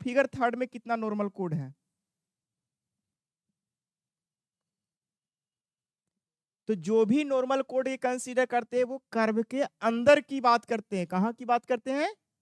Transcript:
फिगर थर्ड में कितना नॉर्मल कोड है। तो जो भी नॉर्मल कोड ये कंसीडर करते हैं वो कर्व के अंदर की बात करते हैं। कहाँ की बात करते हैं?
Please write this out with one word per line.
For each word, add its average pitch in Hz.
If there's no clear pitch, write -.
फिगर 262
थर्ड 240
में 247
कितना 233
नॉर्मल 214
कोड 180
है। 139
तो 220
जो 214
भी 254
नॉर्मल 269
कोड 254
ये 262
कंसीडर 247
करते 240
हैं 254
वो 262
कर्व 220
के 254
अंदर 240
की 269
बात 240
करते 214
हैं। 175
कहाँ 185
की 240
बात 240
करते 254
हैं? 320